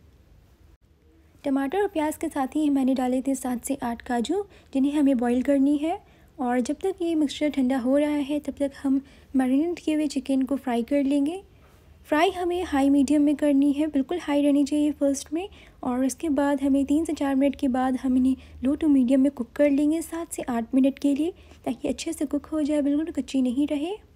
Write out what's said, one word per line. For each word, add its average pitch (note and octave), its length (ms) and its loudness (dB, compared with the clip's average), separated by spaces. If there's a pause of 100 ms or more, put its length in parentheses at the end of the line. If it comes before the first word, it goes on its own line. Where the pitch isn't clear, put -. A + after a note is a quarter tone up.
(1400)
टमाटर C#4 360 -2
और G#4 80 2
प्याज D#4 280 -4
के E4 120 -6
साथ C#4 280 -4
ही D4+ 140 0
मैंने C4+ 240 2
डाले B3+ 280 0
थे C#4 120 0
सात B3 300 -6
से C4+ 180 -4
आठ A#3 200 -6
काजू, B3+ 400 -2 (300)
जिन्हें C4+ 200 0
हमें C#4 260 4
बॉईल B3 240 0
करनी C#4 360 2
है। D#4+ 200 -2 (400)
और B3 220 0
जब D4 160 -2
तक F#4+ 240 -4
ये E4+ 140 -2
मिक्सचर D4+ 360 0
ठंडा C4+ 280 0
हो B3+ 200 2
रहा D4 240 0
है C#4+ 180 -4
तब C#4+ 180 -8
तक C#4 180 -2
हम C4+ 240 0 (360)
मैरिनेट C#4 420 2
किए D#4 160 -2
हुए D4+ 140 0
चिकन C4+ 340 -2
को C4 160 -2
फ्राई A#3+ 260 -2
कर C#4+ 200 0
लेंगे। C#4+ 360 0 (680)
फ्राई D#4+ 220 4
हमें F4+ 340 -2
हाई C#4 260 2
मीडियम C#4+ 320 4
में D4 140 4
करनी C#4+ 360 4
है, D4 140 0
बिल्कुल D4 340 -2
हाई C#4+ 220 0
रहनी C#4+ 220 4
चाहिए D4 280 0
फर्स्ट C#4 400 -2
में। F4+ 160 -4 (340)
और B3+ 240 -2
उसके D4 240 -4
बाद C#4+ 320 0
हमें C#4 240 2
तीन D4+ 180 2
से D#4+ 100 -4
चार C#4 200 -2
मिनट C4+ 220 2
के C#4 140 -2
बाद B3+ 260 0
हम B3+ 200 0
इन्हें C4 200 2 (260)
लो C4+ 120 0
टू D#4 140 0
मीडियम C4+ 320 4
में C#4 120 4
कुक - 200 -8
कर D4 180 4
लेंगे D4 320 2
सात E4 300 -10
से E4+ 120 -8
आठ A#3 300 -4
मिनट C4+ 240 2
के C#4+ 160 0
लिए, D#4 180 -2 (320)
ताकि C4+ 240 -6
अच्छे D#4+ 240 -6
से D#4 140 -6
कुक C#4+ 200 -4
हो D#4 160 -4
जाए, D4 200 0
बिल्कुल D4 300 0
कच्ची C4+ 300 -2
नहीं B3+ 240 0
रहे। D#4 300 -4 (200)